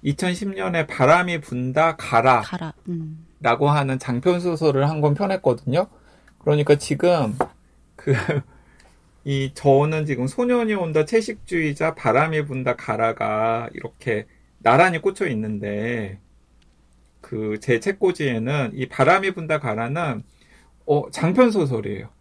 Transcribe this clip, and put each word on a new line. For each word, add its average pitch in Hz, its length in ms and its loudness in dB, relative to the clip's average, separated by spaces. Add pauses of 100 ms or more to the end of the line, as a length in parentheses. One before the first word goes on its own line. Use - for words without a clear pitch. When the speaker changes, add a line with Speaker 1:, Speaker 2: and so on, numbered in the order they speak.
Speaker 1:
이천십 180 460 -4
년에 185 380 -4
바람이 170 540 4
분다 131 540 -2
가라 120 460 4
Speaker 2:
가라. 165 320 -10 (160)
음. 160 360 -10 (160)
Speaker 1:
라고 123 280 2
하는 139 300 0
장편 175 400 0
소설을 151 500 2
한 151 120 -2
권 147 140 4
펴냈거든요. 185 720 0 (520)
그러니까 147 360 4
지금 143 640 0 (580)
그, - 180 -2
<laughs> - 1120 -6
이 139 280 -4
저는 147 520 2
지금 127 220 -2
소년이 240 480 0
온다, 156 300 0
채식주의자, 165 920 -2
바람이 151 500 0
분다, 127 300 -4
가라가 113 1000 -2
이렇게 113 520 -6 (340)
나란히 160 420 6
꽂혀 190 260 -4
있는데 107 920 -6 (1000)
그 107 400 -6
제 117 180 2
책꽂이에는 139 960 -2
이 127 160 -6
바람이 190 420 2
분다, 156 280 -4
가라는, 123 640 -4 (640)
어, 120 260 0
장편 214 400 2
소설이에요. 113 580 -4 (120)